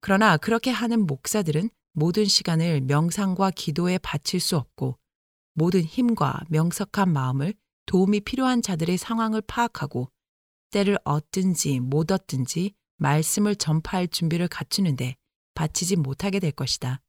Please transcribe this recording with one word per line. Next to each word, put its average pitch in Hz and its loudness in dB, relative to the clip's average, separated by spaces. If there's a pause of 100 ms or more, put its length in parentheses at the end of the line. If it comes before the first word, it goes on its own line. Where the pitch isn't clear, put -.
그러나 196 6
그렇게 226 0
하는 226 0
목사들은 160 -2 (220)
모든 175 2
시간을 165 2
명상과 180 0
기도에 170 -2
바칠 - -4
수 175 0
없고 127 -6 (560)
모든 175 2
힘과 180 0 (100)
명석한 175 0
마음을 139 0 (320)
도움이 196 4
필요한 254 0
자들의 180 -2
상황을 220 -2
파악하고 - -4 (640)
때를 107 2
얻든지 151 -2
못 147 0
얻든지 170 -4 (240)
말씀을 160 2
전파할 165 -2
준비를 170 -2
갖추는데 131 -2 (380)
바치지 170 -2
못하게 175 -2
될 170 -2
것이다. 131 -4